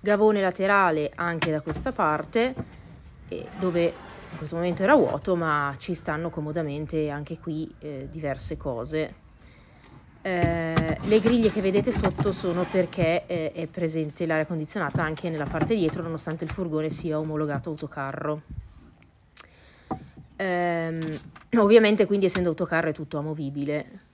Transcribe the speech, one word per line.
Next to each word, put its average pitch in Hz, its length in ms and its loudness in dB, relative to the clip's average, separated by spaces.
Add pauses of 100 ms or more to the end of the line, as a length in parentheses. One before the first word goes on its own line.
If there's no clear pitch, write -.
Gavone 208 400 4
laterale 190 760 4
anche 170 340 -2
da 151 100 0
questa 156 300 -4
parte, 170 640 0 (720)
eh, 175 180 -10 (120)
dove 175 240 2
in - 540 -4
questo 151 180 -8
momento 175 300 -2
era 247 100 8
vuoto, 185 400 4
ma 147 420 0
ci - 160 -6
stanno 160 380 -4
comodamente 151 800 -4
anche 147 280 -8
qui, 156 420 -8
eh, 139 280 -10
diverse 147 480 -6
cose. 147 720 -6 (960)
Eh, 170 800 0
le 214 180 6
griglie 226 300 4
che 208 100 -2
vedete 196 300 2
sotto - 400 0
sono 180 340 0
perché, 175 640 0
eh, 160 240 -2
è 160 160 -6
presente 160 580 -2
l'aria 156 220 0
condizionata 160 560 -2
anche 160 280 -2
nella 151 160 -4
parte 160 280 0
dietro, 170 280 0
nonostante 160 420 -6
il 151 60 -8
furgone 156 400 -2
sia 156 280 -4
omologato 151 520 -4
autocarro. 151 720 -6 (1900)
Ehm, 165 840 -2 (360)
ovviamente 214 500 8
quindi 196 200 2
essendo 180 240 2
autocarro 160 400 0
è - 20 -2
tutto 151 260 -6
amovibile 147 840 -6 (140)